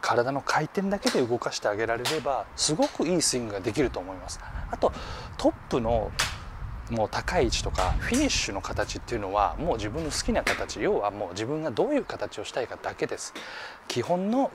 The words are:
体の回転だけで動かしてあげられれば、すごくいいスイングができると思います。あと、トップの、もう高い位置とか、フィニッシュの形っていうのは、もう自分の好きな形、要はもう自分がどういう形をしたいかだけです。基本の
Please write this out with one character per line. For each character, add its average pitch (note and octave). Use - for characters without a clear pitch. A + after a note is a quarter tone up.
体 A#2+
の C#3
回 -
転 G3
だ G3+
け B3
で F3
動 A#2+
か -
し -
て -
あ G#2
げ A2
ら A#2
れ B2
れ D3+
ば、 B2+
す -
ご B3+
く -
い F3
い E3
ス -
イ B2
ン A2+
グ G2+
が G2
で G2+
き D3+
る A#2
と -
思 F#2
い F#2
ま F#2
す。 -
あ A#3
と、 -
ト C#4+
ッ -
プ C3
の、 A2+
も A2+
う -
高 -
い C3+
位 -
置 -
と -
か、 F#2
フ -
ィ B3+
ニ D4+
ッ B3+
シ -
ュ -
の G2
形 -
っ -
て -
い -
う G#2
の F#2+
は、 G2
も D#3
う -
自 G#2
分 D3+
の D3
好 -
き -
な D3
形、 -
要 E3
は G2+
も G2+
う -
自 G#2
分 D#3
が D#3+
ど F#3+
う D4+
い -
う A3+
形 -
を -
し -
た C#3
い A2+
か F2+
だ F#2+
け -
で -
す。 -
基 A#2+
本 F3+
の B3